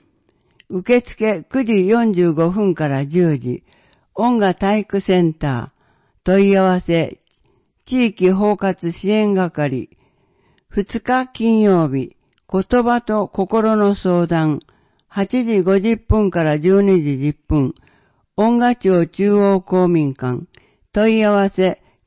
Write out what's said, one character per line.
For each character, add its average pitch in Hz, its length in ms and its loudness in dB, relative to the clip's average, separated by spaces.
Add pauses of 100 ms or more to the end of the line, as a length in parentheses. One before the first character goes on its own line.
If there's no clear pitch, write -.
(680)
受 240 320 0
付 214 480 -4
九 269 140 -2
時 202 240 0
四 226 260 2
十 170 200 0
五 165 180 0
分 196 240 0
か 156 120 -4
ら 139 200 -4
十 165 300 0
時。 123 260 -8 (500)
恩 233 240 0
賀 190 180 0
体 202 260 -2
育 196 200 -6
セ 185 200 2
ン 160 120 0
タ 135 420 -6
ー。 - 40 -20 (440)
問 196 260 4
い 196 60 4
合 190 80 4
わ 180 180 0
せ、 - 400 -4 (640)
地 254 220 0
域 180 240 0
包 208 220 0
括 180 380 -4
支 185 180 -6
援 214 240 2
係。 151 560 -4 (800)
二 208 320 -6
日 254 260 -2
金 220 340 0
曜 180 280 2
日、 131 260 -6 (360)
言 233 320 0
葉 240 180 0
と 214 260 -4
心 220 480 -2
の 202 200 2
相 175 320 0
談。 160 320 0 (480)
八 233 360 -4
時 220 180 0
五 190 180 2
十 220 180 0
分 214 320 0
か 170 140 -2
ら 151 160 0
十 190 220 2
二 190 200 2
時 143 160 -4
十 147 160 -2 (140)
分。 143 260 0 (600)
恩 233 240 2
賀 240 160 2
町 175 320 0
中 202 260 -2
央 196 280 2
公 185 260 0
民 156 260 0
館。 123 340 -6 (460)
問 220 240 2
い 214 60 2
合 208 80 2
わ 196 180 0
せ、 185 320 -2 (260)